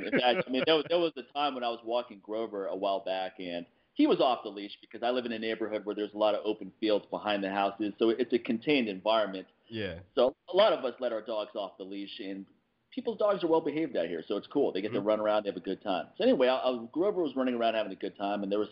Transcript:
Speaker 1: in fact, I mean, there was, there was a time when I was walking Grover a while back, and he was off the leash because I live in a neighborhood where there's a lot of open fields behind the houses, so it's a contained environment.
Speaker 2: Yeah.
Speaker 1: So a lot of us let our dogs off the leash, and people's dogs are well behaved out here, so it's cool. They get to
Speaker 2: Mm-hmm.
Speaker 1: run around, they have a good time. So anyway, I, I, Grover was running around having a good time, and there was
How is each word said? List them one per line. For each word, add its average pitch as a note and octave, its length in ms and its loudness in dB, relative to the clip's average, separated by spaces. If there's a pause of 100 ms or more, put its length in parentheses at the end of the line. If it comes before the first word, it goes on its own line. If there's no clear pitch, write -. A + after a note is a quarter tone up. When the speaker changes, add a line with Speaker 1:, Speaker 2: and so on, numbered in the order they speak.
Speaker 1:
in - 60 -6 (100)
fact, - 260 4
I - 40 -8
mean, C3 160 0
there D#3+ 100 6
was, C#3+ 140 0
there E3+ 80 2
was E3 180 0
a B2+ 60 -8 (100)
time C#3+ 220 -2
when B2 100 -4
I A#2+ 60 0
was A2+ 140 -4
walking A#2 380 -4
Grover G#2 440 -6
a E2+ 100 -4
while G2 260 0
back, F#2+ 360 -4
and F2 260 -6 (300)
he - 120 4
was G3 140 4
off C3 240 4
the A2 60 -10
leash G2+ 300 -10
because G#2+ 220 -16
I A#2 80 2
live B2+ 140 0
in A#2 80 -4
a A2 60 -6
neighborhood A2 460 -4
where G#2 100 -4
there's G2+ 200 -4
a G#2 40 -6
lot G#2+ 160 4
of F#2+ 100 -2
open G#2 340 -4
fields G#2+ 320 2
behind G2 320 -2
the F#2+ 80 -2
houses, G2+ 480 0
so A2+ 120 6
it's A#2+ 240 0
a A#2+ 40 4
contained A#2 500 0
environment. G2 580 0 (220)
Speaker 2:
Yeah. G#2 260 -6 (200)
Speaker 1:
So C3 200 4 (180)
a F3 40 0
lot G3+ 180 8
of C3 100 -2
us A#2 160 -2
let B2 120 -2
our A2 100 -4
dogs G#2+ 340 -4
off G2 220 -6
the F#2+ 60 -10
leash, G2 360 -8
and G2 240 -8 (460)
people's A#3+ 280 -6
dogs G3+ 240 2
are F3 40 2
well D#3+ 160 4
behaved D3 340 -2
out E2+ 100 0
here, E2+ 220 -4
so G#2 80 0
it's G2 120 -6
cool. C3 240 2
They F#2+ 100 -2
get G#2+ 100 -4
to A2+ 60 0
Speaker 2:
Mm-hmm. G2+ 100 -2
Speaker 1:
run G#2+ 120 4
around, G#2+ 240 2
they G2+ 40 -6
have F#2 80 -2
a F#2 40 -10
good F#2+ 220 -4
time. G2 240 -2 (120)
So F#3 60 0
anyway, B3 240 6
I, C3 80 4
I, B2+ 220 0 (140)
Grover F3+ 300 0
was C3+ 140 -2
running B2+ 180 0
around A2+ 200 2
having G#2 180 -2
a F2+ 40 -12
good F#2+ 220 -8
time, G2+ 240 -2
and G2 100 -4
there G#2 60 2
was G#2 140 0